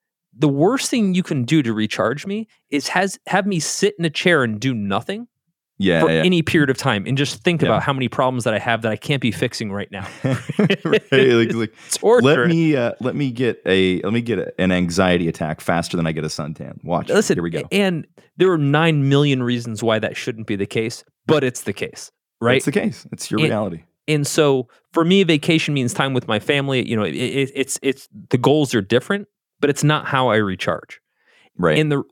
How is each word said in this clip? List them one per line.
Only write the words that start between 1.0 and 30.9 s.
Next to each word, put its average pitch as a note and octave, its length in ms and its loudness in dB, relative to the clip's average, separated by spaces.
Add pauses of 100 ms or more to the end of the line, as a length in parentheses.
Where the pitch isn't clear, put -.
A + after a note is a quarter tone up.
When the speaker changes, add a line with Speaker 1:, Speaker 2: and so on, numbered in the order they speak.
Speaker 1:
you F#3 80 2
can D3 220 -2
do D#3 180 2
to A2+ 120 0
recharge A2 520 -2
me G#3+ 220 -8 (220)
is C#3+ 180 -2
has, F#3+ 380 -2
have G3 200 0
me F#3+ 140 -2
sit - 380 -2
in E3+ 60 -4
a D#3+ 60 0
chair D#3+ 340 2
and G#2+ 160 -4
do C3 140 -2
nothing A2 540 -4 (500)
Speaker 2:
Yeah, F2+ 220 2
Speaker 1:
for E3 100 4
Speaker 2:
yeah. D#2+ 120 2
Speaker 1:
any F3+ 180 2
period D3 300 2
of B2+ 80 -2
time G#2 280 -2
and C3+ 120 -2
just C#3 240 -4
think E3+ 180 0
Speaker 2:
Yeah. D3 80 2
Speaker 1:
about A2 140 2
how C#3+ 100 -2
many C3 160 -2
problems B2+ 360 -2
that A2+ 100 0
I G#2 40 0
have A2+ 240 -2
that A2 100 -2
I G#2+ 40 -4
can't C#3+ 240 -4
be B2 100 0
fixing A#2 420 -4
right G2+ 180 -8
now. F#2 160 -12 (160)
Speaker 2:
<laughs> C3 140 0 (480)
Right, F#3+ 180 2 (100)
like, A#2+ 420 4
like, A2+ 200 -4 (120)
Speaker 1:
It's - 120 -6
torture. A#3 260 4
Speaker 2:
"Let C#3+ 240 4
me, E3 280 2
uh, A#2+ 240 0
let A2+ 140 -4
me C#3+ 160 -2
get A#2+ 360 -2
a, F#2 360 4
let G2+ 100 -2
me A#2 100 0
get A#2 160 -2
a, - 220 -6
an F#2 120 2
anxiety F2+ 560 2
attack D#2 320 -6
faster E2+ 360 -2
than E2 100 -2
I D#2+ 60 -2
get D#2 120 -6
a D#2 40 -4
suntan. D2 560 -10
Watch, D#2+ 240 -4
Speaker 1:
Listen, G3+ 280 2
Speaker 2:
here F2 60 -4
we E2+ 80 -4
go." D#2+ 120 -6 (100)
Speaker 1:
and F#3 340 -2 (320)
there F#3 140 4
are E3+ 60 0
nine D3 500 2
million C#3 340 4
reasons A#2 400 -4
why A2 160 2
that G#2+ 180 -4
shouldn't A2+ 300 -8
be G#2 100 -4
the G2 100 -2
case, - 380 -6 (220)
but D3+ 180 4
it's - 180 -4
the G#2 100 -6
case, - 380 -10 (300)
right? A#2+ 160 4
Speaker 2:
It's - 100 0
the C#3+ 60 -2
case. - 400 -2
It's - 180 -12
your - 100 0
Speaker 1:
And D#3 80 2
Speaker 2:
reality. G2+ 340 -4 (260)
Speaker 1:
and D3+ 180 0
so C#3 420 2 (240)
for E3 120 2
me, F#3+ 200 6
vacation D#3 500 2
means B2+ 200 0
time C#3 200 0
with B2 140 -2
my G#2+ 100 0
family. C#3 500 0
You A#2 80 -2
know, G#2+ 80 0
it, D#2+ 100 -4
it, B2+ 400 -2
it's, C3 280 -6
it's, - 260 -4 (220)
the B2+ 80 2
goals C3+ 360 2
are G#2+ 80 2
different, G3 440 -2 (340)
but C#3+ 100 0
it's C#3+ 140 -2
not D3+ 220 2
how C3 220 0
I G#2+ 80 4
recharge. F#2+ 640 -4 (560)